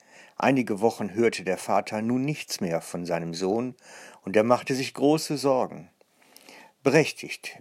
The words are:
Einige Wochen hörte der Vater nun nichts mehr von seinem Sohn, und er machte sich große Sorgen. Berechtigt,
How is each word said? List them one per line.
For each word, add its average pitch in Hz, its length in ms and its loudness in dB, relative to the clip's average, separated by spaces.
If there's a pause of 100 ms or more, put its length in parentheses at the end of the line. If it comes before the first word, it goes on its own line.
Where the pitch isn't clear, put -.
(360)
Einige 113 460 2
Wochen 110 320 0
hörte 107 320 2
der 90 120 0
Vater 107 440 0
nun 127 240 0
nichts - 340 -6
mehr 82 220 -2
von 87 240 -8
seinem 85 280 -4
Sohn, 107 420 -2 (480)
und 95 120 -2
er 107 80 6
machte 123 320 2
sich 127 180 -6
große 151 440 0
Sorgen. 127 520 0 (960)
Berechtigt, - 760 0